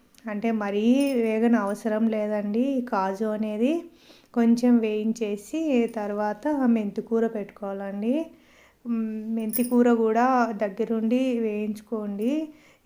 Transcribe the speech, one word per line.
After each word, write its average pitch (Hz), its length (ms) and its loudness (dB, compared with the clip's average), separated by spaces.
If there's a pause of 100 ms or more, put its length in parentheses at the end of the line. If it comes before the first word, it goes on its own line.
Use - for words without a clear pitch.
(280)
అంటే 214 220 -2
మరీ 226 600 2
వేగన 226 440 2
అవసరం 214 520 0
లేదండి. 208 520 -2
ఈ 269 200 0
కాజు 196 440 -2
అనేది 214 600 -2 (500)
కొంచెం 240 440 6
వేయించేసి 226 1160 0
తర్వాత 208 520 -4 (180)
మెంతి 214 360 0
కూర 226 240 0
పెట్టుకోవాలండి. 202 1000 -4 (600)
మెంతి 220 800 -4
కూర 240 300 4
కూడా 233 640 2
దగ్గరుండి 226 800 0
వేయించుకోండి. 214 1080 -4 (380)